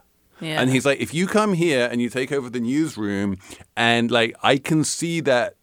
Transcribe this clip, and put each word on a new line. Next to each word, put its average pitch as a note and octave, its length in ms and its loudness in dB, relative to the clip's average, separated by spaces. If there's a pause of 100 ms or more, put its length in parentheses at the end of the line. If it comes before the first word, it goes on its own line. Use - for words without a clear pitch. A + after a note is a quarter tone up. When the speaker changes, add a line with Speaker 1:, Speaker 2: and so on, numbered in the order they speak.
(400)
Speaker 1:
Yeah. D#3+ 200 -6
Speaker 2:
And B2+ 120 2
he's C3 160 2
like, C#3 120 0
"If A#2+ 140 -6
you F3 140 0
come G#3+ 260 2
here D#3 380 2
and A#2+ 100 -2
you A#2+ 80 0
take C3 220 -4
over C3+ 180 -4
the A#2+ 100 -6
newsroom, G#2+ 800 -2 (400)
and, A#2 320 2
like, A#2 320 2
I B2+ 160 4
can D#3 260 0
see E3+ 380 -2
that A#2+ 420 0